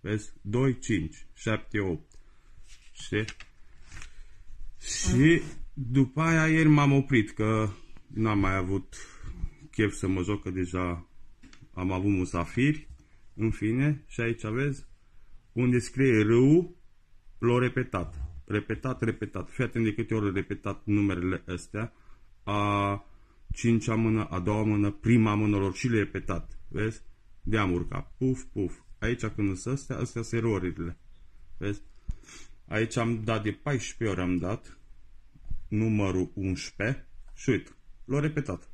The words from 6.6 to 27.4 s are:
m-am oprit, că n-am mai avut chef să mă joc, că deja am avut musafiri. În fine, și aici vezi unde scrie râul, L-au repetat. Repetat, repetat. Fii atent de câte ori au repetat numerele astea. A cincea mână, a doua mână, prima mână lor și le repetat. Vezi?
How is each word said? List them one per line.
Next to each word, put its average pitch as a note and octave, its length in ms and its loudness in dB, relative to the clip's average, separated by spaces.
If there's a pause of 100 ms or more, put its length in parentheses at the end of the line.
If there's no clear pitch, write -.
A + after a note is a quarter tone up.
m-am D3 220 8
oprit, C3+ 400 4
că G#2+ 380 0 (380)
n-am A2 320 0
mai F#2+ 160 4
avut F#2+ 400 -2 (760)
chef G#2 220 2
să - 140 -4
mă F#2+ 140 0
joc, G2 220 -2
că F#2+ 60 -6
deja F2+ 600 -4 (640)
am F#2 180 -2
avut F#2+ 200 2
musafiri. F#2+ 760 0 (440)
În A2 180 0
fine, C3 560 0
și - 140 -8
aici A#2 240 -2
vezi C3+ 400 -4 (680)
unde B2 280 4
scrie B2 420 4
râul, C3 580 6 (600)
L-au A#2+ 160 4
repetat. B2 580 -2 (300)
Repetat, G#2+ 560 -2
repetat. G#2 480 -4
Fii - 140 -4
atent A2+ 200 0
de G#2+ 100 2
câte A2 200 -2
ori A2 120 0
au G2 60 2
repetat G2 540 -4
numerele F#2+ 640 2
astea. G2+ 460 -6 (500)
A G2+ 600 0 (500)
cincea A#2 420 2
mână, A2 320 2
a F#2 120 -4
doua G#2+ 240 0
mână, G#2 280 2
prima A2 440 6
mână G#2 220 4
lor G2 160 2
și - 140 -2
le A#2 100 2
repetat. - 680 -2
Vezi? A2 340 -4 (400)